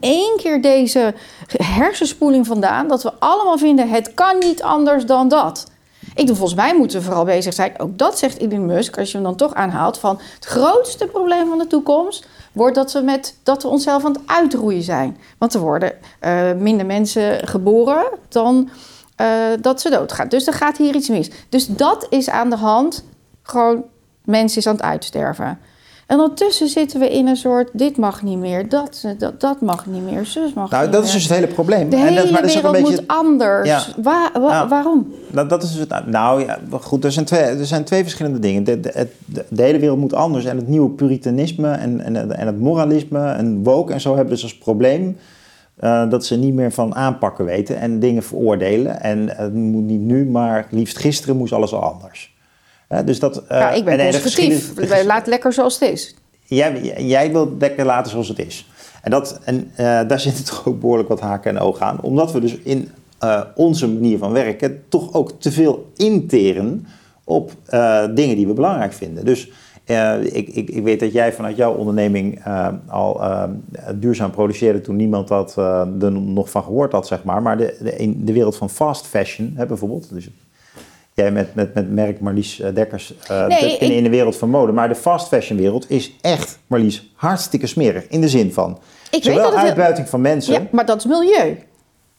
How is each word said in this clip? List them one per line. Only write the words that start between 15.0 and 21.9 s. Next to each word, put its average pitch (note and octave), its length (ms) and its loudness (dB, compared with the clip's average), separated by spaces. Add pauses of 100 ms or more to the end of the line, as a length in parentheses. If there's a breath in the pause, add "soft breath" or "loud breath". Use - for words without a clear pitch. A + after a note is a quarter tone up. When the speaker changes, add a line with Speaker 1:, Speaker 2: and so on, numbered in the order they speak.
Speaker 1:
Want A#3 160 0
er G#3+ 60 2
worden, D#3+ 320 0 (280 loud breath)
eh, F3 380 0
minder G3+ 280 2
mensen G#3 600 -2
geboren A#3 580 2 (220)
dan, B3 400 2 (480 loud breath)
eh, A3+ 100 0 (340)
dat C4 200 0
ze E4+ 100 -2
doodgaan. - 380 -2
Dus B3+ 180 2
er D#4+ 80 0
gaat D4 220 0
hier D4 180 2
iets C#4 140 0
mis. F#3 220 0 (180 loud breath)
Dus C4 180 0
dat D4 440 2